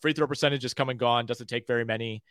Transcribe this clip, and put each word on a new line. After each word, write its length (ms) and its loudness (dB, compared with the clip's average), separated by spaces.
free 120 2
throw 160 2
percentage 360 0
is 100 -6
come 160 0
and 100 -6
gone, 260 4
doesn't 220 -6
take 180 -4
very 180 2
many, 460 -4